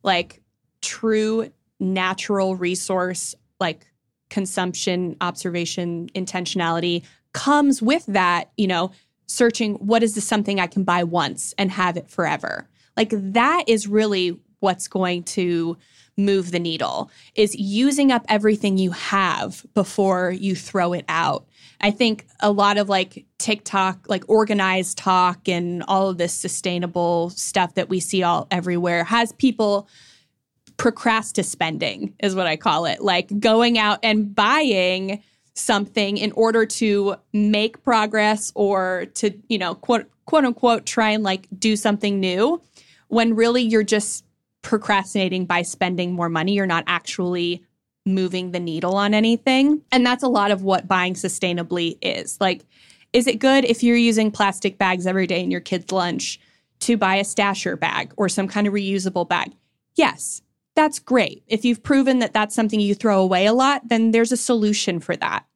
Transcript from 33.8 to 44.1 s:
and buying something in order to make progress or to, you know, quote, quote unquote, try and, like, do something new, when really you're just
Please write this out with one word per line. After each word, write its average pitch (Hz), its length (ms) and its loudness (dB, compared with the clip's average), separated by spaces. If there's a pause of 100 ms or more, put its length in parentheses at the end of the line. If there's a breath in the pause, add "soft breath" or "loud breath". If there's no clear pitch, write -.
and 214 320 0
buying 202 880 0 (320 soft breath)
something 208 640 -2
in 208 140 -2
order 226 340 2
to 202 500 0 (180)
make 208 500 0
progress 214 720 0
or 190 500 0 (100)
to, 208 160 -2 (180)
you 220 80 0
know, 185 180 -4
quote, - 300 0 (200)
quote 302 200 4
unquote, 240 400 2
try 220 260 0
and, 214 120 0
like, 190 240 -2 (100)
do 220 180 2
something 208 440 0
new, 196 420 0 (480 soft breath)
when 226 260 2
really 233 260 4
you're 220 220 2
just 208 400 -2 (380)